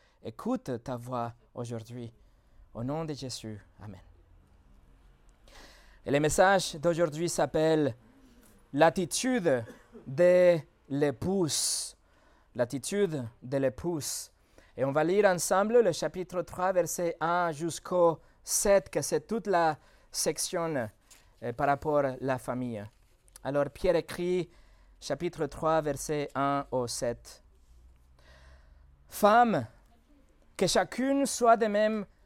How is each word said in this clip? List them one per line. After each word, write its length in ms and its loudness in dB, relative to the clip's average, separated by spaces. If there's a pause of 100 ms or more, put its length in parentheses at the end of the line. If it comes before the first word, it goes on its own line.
(240)
écoutent 580 -6
ta 140 -8
voix 380 -6 (180)
aujourd'hui. 580 -12 (640)
Au 100 -10
nom 220 -4
de 80 -8
Jésus, 480 -12 (240)
Amen. 160 -16 (2000)
Et 40 -4
le 100 4
message 560 2
d'aujourd'hui 520 0
s'appelle 680 2 (800)
L'attitude 880 2 (440)
de 520 6 (300)
l'épouse, 1120 -2 (560)
l'attitude 720 -2 (180)
de 140 -6
l'épouse. 760 -4 (460)
Et 80 -2
on 80 -2
va 120 2
lire 220 4
ensemble 540 4
le 120 4
chapitre 500 -6
trois, 300 -2
verset 480 0
un 320 0
jusqu'au 640 0 (240)
sept, 460 2
que 140 -4
c'est 240 -2
toute 200 -4
la 300 2 (340)
section, 800 -4 (540)
euh, 100 -6
par 140 -2
rapport 380 2
à 160 -2
la 180 -2
famille. 460 -6 (600)
Alors 260 0
Pierre 260 0
écrit, 520 -2 (520)
chapitre 460 -4
trois, 340 0
verset 540 -4
un 360 0
au 160 -2
sept. « 560 -8 (1700)
Femme, 580 4 (880)
que 100 2
chacune 600 0
soit 300 4
de 100 0
même 400 0 (200)